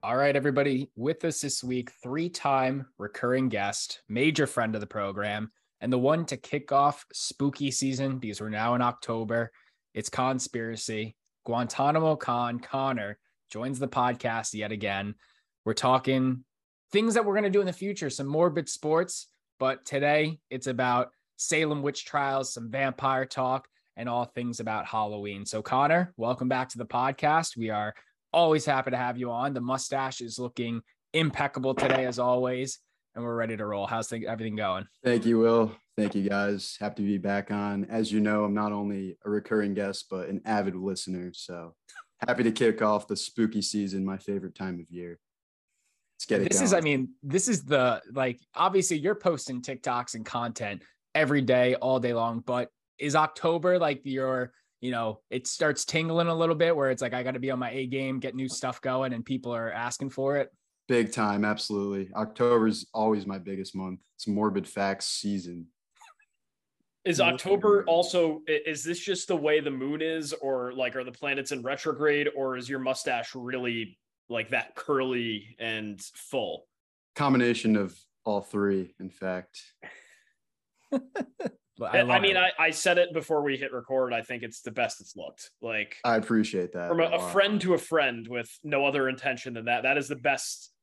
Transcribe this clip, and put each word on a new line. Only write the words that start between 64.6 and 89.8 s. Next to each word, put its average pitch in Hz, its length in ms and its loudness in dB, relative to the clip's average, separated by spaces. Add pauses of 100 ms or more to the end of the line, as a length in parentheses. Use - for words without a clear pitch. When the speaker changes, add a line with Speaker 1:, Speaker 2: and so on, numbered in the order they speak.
Speaker 2:
facts 98 380 -2
season. 87 600 -4 (1400)
Speaker 3:
Is 170 160 2
Speaker 2:
Mm-hmm. 170 140 6
Speaker 3:
October 196 520 4
also, 170 640 4
i-, 151 180 2
is 151 180 -4
this 170 140 -4
just - 300 -4
the 180 80 2
way 151 240 4
the 143 100 -2
moon 139 320 -4
is, 160 320 -4
or, 131 400 -4
like, 127 220 -2
are 127 80 -4
the 123 80 -10
planets 139 400 -4
in 131 100 -6
retrograde, 147 720 0
or 131 220 -2
is 123 100 -10
your 135 120 -4
mustache 127 540 -2
really, 123 640 -6 (300)
like, 113 220 -4
that 117 260 -2
curly 120 800 -2
and 110 420 -6 (140)
full? - 520 -6 (500)
Speaker 2:
Combination 120 600 4
of 95 220 -2 (260)
all 101 180 0
three, 98 580 0
in 95 100 -10
fact. 92 520 -8 (1300)
Speaker 1:
<laughs> 269 80 0 (800)
But - 160 -4
I 175 40 8
Speaker 3:
I, - 20 6
I - 20 6
Speaker 1:
love 123 200 6
Speaker 3:
mean, 196 140 4
Speaker 1:
it. 180 220 4
Speaker 3:
I, 165 80 4
I 165 60 6
said 175 260 4
it 175 160 4
before 151 280 0
we 139 140 0
hit 135 160 -6
record. 127 400 0
I 117 80 0
think 120 220 -8
it's 117 180 -10
the 120 100 -10
best 117 300 -2
it's - 160 -18
looked. - 340 -14 (120)
Like, 107 420 -4
Speaker 2:
I 117 120 4
appreciate 107 580 2
that 87 160 -4
Speaker 3:
from 165 100 2
a, 165 40 6
Speaker 2:
a 160 40 0
Speaker 3:
a - 80 0
Speaker 2:
lot. 175 160 -2
Speaker 3:
friend 196 300 4
to 180 100 2
a 165 60 4
friend 127 500 0
with 120 220 -6 (120)
no 143 220 2
other 135 240 2
intention 131 460 -4
than 113 100 -8
that. 120 200 0